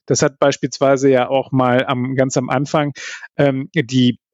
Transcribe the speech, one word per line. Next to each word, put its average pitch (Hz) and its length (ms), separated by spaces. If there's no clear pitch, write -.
Das 131 140
hat 143 180
beispielsweise 139 720
ja 123 200
auch 135 240
mal 127 320
am, 127 300
ganz 131 200
am 127 140
Anfang, 147 420
ähm, 139 360
die, 123 460